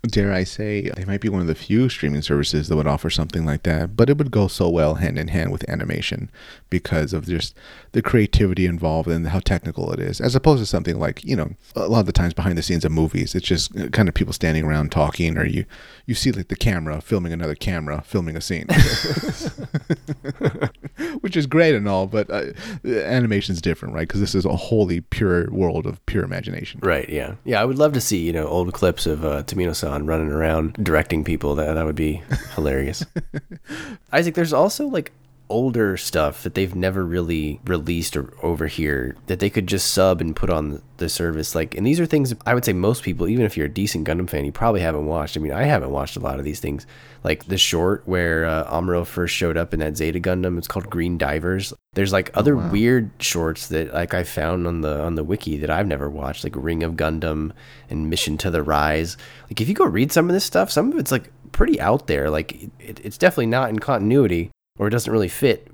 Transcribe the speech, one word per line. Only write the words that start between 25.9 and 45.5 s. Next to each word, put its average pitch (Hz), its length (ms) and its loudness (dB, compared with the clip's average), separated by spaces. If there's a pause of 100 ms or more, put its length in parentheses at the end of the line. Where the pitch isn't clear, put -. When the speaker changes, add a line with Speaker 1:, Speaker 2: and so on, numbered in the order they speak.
Speaker 1:
pure 92 180 0
imagination. 92 580 -8
Speaker 2:
Right, 87 260 2
yeah. 95 260 -4 (100)
Yeah, 110 160 0
I 113 60 2
would 131 120 0
love 151 140 6
to 131 80 2
see, 101 180 0
you 82 140 0
know, 78 140 0
old 87 260 0
clips - 320 2
of, 78 220 -2
uh, 71 160 0
Tomino-san 85 480 -2
running 76 400 0
around 80 440 2
directing 78 500 2
people. 73 320 -2
That, 76 180 0
that 80 100 0
would 78 120 -2
be 76 260 -2 (320)
hilarious. 69 500 -2 (520)
<laughs> 294 560 -14
Isaac, 160 220 2
there's 170 180 2
also, 190 340 2
like, 190 240 -4 (380)
older 113 480 2
stuff - 480 -2
that 87 100 -6
they've 90 220 0
never 92 280 0
really 82 600 -2
released 82 520 -2
or, 67 240 -4
over 80 280 0
here 71 480 -2 (100)
that 92 140 -2
they 101 100 2
could 95 160 0
just 95 240 0
sub 92 300 4
and 80 160 -2
put - 120 0
on 76 320 0 (180)
the 85 100 -2
service. 80 480 -2
Like, 80 180 -2
and 98 100 -2
these 147 140 4
are 170 80 2
things 143 260 2 (140)
I 120 80 2
would 123 100 0
say 113 80 2
most 98 300 2
people, 85 240 -2
even 113 180 2
if 101 120 0
you're 76 100 0
a - 20 -4
decent 90 380 -2
Gundam 85 240 -2
fan, 73 140 -2
you 73 80 -2
probably 110 280 2
haven't 78 260 0
watched. 76 300 -2
I 78 40 -4
mean, 78 100 -2